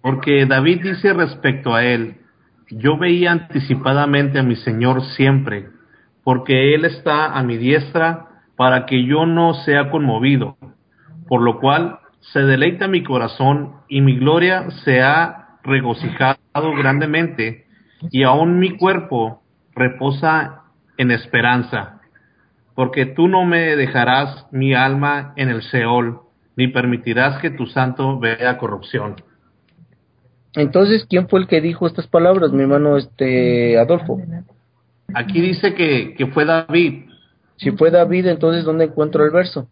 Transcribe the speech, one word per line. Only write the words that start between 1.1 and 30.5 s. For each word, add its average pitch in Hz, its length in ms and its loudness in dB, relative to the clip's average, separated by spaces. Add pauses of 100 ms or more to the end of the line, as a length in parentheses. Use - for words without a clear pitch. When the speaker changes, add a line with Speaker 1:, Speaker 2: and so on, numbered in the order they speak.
Speaker 1:
respecto 139 600 -2
a 117 100 2
él: 113 340 -2 (520)
"Yo 131 280 0
veía 175 340 2
anticipadamente 143 1080 0
a 135 40 2
mi 120 120 0
Señor 123 480 -2 (120)
siempre, 135 520 0 (560)
porque 131 520 2
él 156 100 0
está 151 520 -2
a 131 60 -2
mi 120 140 -4
diestra 156 680 -2 (280)
para 127 300 2
que 127 200 0
yo 151 200 0
no 165 280 2
sea 143 360 -2
conmovido. 139 680 0 (680)
Por 123 140 0
lo 117 180 0
cual 160 400 -2 (200)
se - 220 -4
deleita 156 460 0
mi 180 160 -2
corazón 135 720 -2 (140)
y 139 140 -2
mi 135 160 4
gloria 175 520 0 (140)
se 127 180 2
ha 156 600 0
regocijado 131 760 -2 (400)
grandemente, 139 880 -2 (460)
y 131 120 2
aún 165 360 4
mi 185 180 -2
cuerpo 139 640 -2 (320)
reposa 139 880 -2 (360)
en 123 140 0
esperanza. 117 880 -2 (760)
Porque 131 320 -2
tú 165 200 2
no 185 160 2
me 165 320 0
dejarás 135 760 -2
mi 135 220 0
alma 139 640 0
en 131 140 -2
el 113 140 -4
Seol, 117 580 -2 (340)
ni 127 140 0
permitirás 123 720 -2
que 165 80 -4
tu 131 160 -8
santo 131 540 -4
vea 117 380 -2
corrupción". 104 580 -8 (1400)